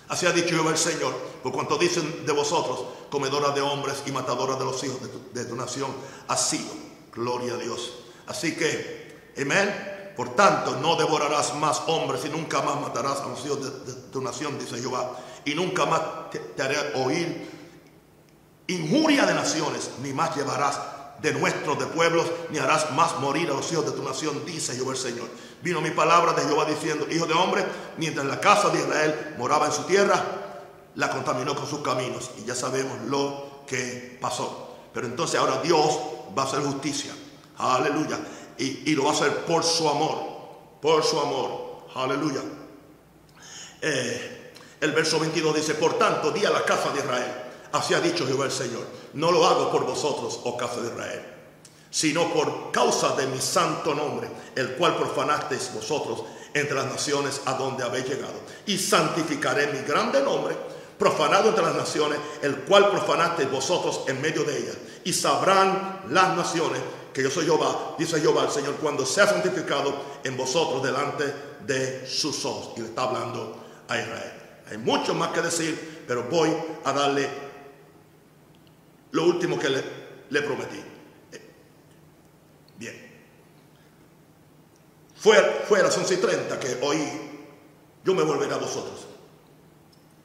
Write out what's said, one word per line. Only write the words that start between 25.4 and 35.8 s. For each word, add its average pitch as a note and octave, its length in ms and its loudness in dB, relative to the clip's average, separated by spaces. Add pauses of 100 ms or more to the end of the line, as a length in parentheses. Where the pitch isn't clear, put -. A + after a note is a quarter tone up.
Vino E3+ 180 0
mi D#3+ 100 0
palabra E3 420 6
de D3+ 100 2
Jehová D3+ 220 4
diciendo, D3+ 460 0
hijo E3 160 0
de D#3 80 2
hombre, F#3+ 300 4 (320)
mientras D3+ 300 -2
la B2+ 140 -2
casa F#3+ 280 6
de D#3 120 2
Israel D3 580 0
moraba C#3+ 280 2
en D3 60 0
su - 120 -2
tierra, F#3+ 380 4 (720)
la C#3 160 0
contaminó C3+ 440 -2
con C3 120 -6
sus D3 140 -6
caminos. B2+ 580 -4
Y A2 60 -12
ya A#2+ 100 -4
sabemos C3 540 -4
lo C#3 580 -4
que B2 540 -6
pasó. - 560 -6 (160)
Pero A#2+ 140 -4
entonces B2+ 340 0
ahora C3+ 220 2
Dios D#3 360 4 (380)